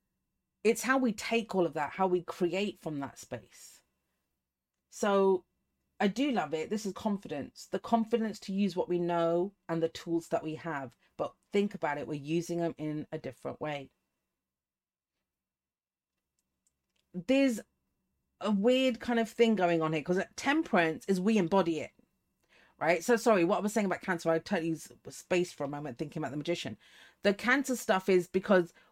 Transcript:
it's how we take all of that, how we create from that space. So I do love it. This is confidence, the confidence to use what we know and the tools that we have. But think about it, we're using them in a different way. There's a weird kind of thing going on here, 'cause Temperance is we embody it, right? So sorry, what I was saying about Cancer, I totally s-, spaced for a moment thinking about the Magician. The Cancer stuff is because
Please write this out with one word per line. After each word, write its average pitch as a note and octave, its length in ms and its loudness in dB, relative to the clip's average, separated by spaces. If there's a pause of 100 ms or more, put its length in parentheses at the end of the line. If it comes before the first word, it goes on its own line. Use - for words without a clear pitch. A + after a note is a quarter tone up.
(640)
it's A3+ 200 2
how C4 120 2
we B3+ 160 2
take A3+ 420 -4
all F3+ 120 2
of D3 80 -4
that, D3 160 -4
how F#3+ 160 0
we F3+ 160 0
create F#3 580 -4
from D3+ 200 -6
that - 180 -12
space. - 640 -16 (1080)
So G3 560 2 (580)
I G#3 60 4
do C4 240 0
love D#3 200 -2
it. D#3 160 -4
This G#3+ 160 -4
is F#3+ 100 -4
confidence, - 760 -6
the G3 80 -4
confidence A3 640 0
to - 120 -10
use F#3+ 220 0
what F3+ 140 -2
we F3 100 0
know E3+ 540 0 (160)
and E3 120 -2
the E3 80 0
tools E3+ 420 -4
that E3 120 -2
we D#3 140 -8
have. C#3+ 400 -8 (200)
But - 160 -6 (200)
think G3+ 240 0
about D3 200 -2
it, D3 120 -8
we're D#3 60 -6
using E3 440 -4
them E3 180 -2
in D3+ 360 -8
a D#3+ 60 -8
different C3 420 -10
way. C#3+ 300 -8 (3250)
There's B3+ 460 4 (800)
a G#3 100 -2
weird B3 480 4
kind A#3 220 0
of A3 100 -2
thing A3+ 240 4
going E3+ 260 2
on D#3 120 0
here, D#3 100 0
'cause F3+ 160 0 (160)
Temperance G#3+ 720 0
is F#3+ 140 2
we G#3+ 180 2
embody E3 400 2
it, - 140 -10 (880)
right? D#3+ 240 2
So A#3+ 100 4
sorry, G#3+ 300 4
what F3+ 140 2
I - 20 0
was G#3 120 -2
saying G#3 140 0
about F#3 140 -2
Cancer, E3+ 280 -2
I E3 120 2
totally E3 320 -2
s-, - 180 -10 (180)
spaced - 460 -2
for - 80 -8
a C#3 60 -4
moment D3 300 -10
thinking D#3 220 -6
about C3 120 -4
the D3 40 -6
Magician. D#3+ 420 -6 (440)
The G3+ 100 4
Cancer B3+ 440 0
stuff F#3+ 320 0
is F3+ 180 4
because F#3 480 2 (180)